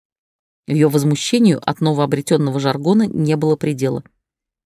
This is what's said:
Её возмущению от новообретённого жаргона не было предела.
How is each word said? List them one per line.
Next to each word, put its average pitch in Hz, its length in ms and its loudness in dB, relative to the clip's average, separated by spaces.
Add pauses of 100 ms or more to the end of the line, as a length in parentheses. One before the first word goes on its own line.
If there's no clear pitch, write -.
(680)
Её 151 220 2
возмущению 151 800 2
от - 140 -4
новообретённого 143 800 0
жаргона 143 480 0
не 156 280 -2
было 156 200 0
предела. 131 480 -4 (640)